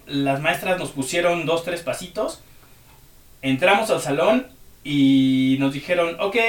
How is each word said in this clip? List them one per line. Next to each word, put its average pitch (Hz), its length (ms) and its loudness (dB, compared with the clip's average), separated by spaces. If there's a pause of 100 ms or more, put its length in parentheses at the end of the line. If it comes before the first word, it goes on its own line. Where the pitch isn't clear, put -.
las 139 360 -2
maestras 175 380 -2
nos 147 120 -8
pusieron 170 540 -2
dos, 165 180 -2
tres 175 180 -6
pasitos, 208 600 -8 (1000)
entramos 180 480 2
al 131 120 0
salón 175 460 0 (360)
y 135 760 4
nos 139 140 0
dijeron, 170 460 -2
"Ok, 202 180 -2 (120)